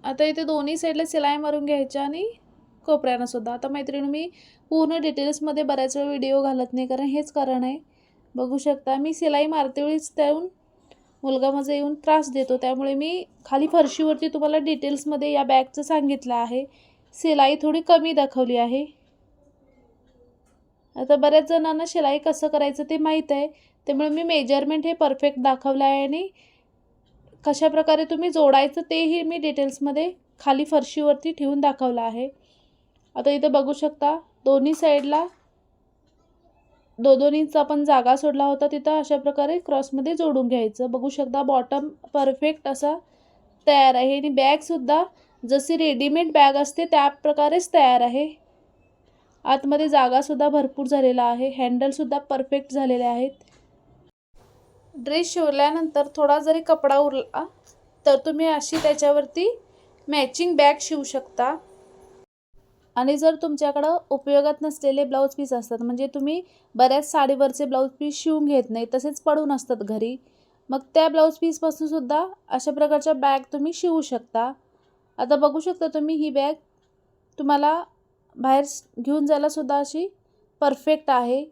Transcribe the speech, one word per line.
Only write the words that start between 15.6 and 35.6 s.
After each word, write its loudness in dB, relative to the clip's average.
सांगितलं -2
आहे, -4
शिलाई 4
थोडी 0
कमी 4
दाखवली 0
आहे. -2
आता 2
बऱ्याच 4
जणांना 0
शिलाई 0
कसं -2
करायचं -2
ते -4
माहीत 0
आहे, 0
त्यामुळे -2
मी -2
मेजरमेंट 0
हे -2
परफेक्ट 0
दाखवलं 0
आहे 2
आणि -4
कशा 0
प्रकारे 2
तुम्ही -4
जोडायचं 4
तेही 0
मी -6
डिटेल्समध्ये -4
खाली 0
फरशीवरती 0
ठेवून -2
दाखवलं 0
आहे. -6
आता 2
इथं 2
बघू 2
शकता -2
दोन्ही 4
साईडला 0